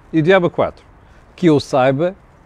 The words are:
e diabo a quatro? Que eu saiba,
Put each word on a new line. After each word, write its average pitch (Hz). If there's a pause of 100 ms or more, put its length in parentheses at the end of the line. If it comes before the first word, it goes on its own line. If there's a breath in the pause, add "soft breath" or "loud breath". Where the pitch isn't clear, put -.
(120)
e 160
diabo 175
a -
quatro? - (520 soft breath)
Que 180
eu 147
saiba, 139 (300)